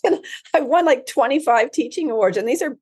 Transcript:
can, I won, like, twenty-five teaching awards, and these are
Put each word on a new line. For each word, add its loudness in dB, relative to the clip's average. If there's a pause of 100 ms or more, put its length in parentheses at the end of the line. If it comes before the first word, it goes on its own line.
can, 2 (340)
I 4
won, 2
like, 0
twenty-five 0
teaching -4
awards, 0
and -4
these 0
are -4 (100)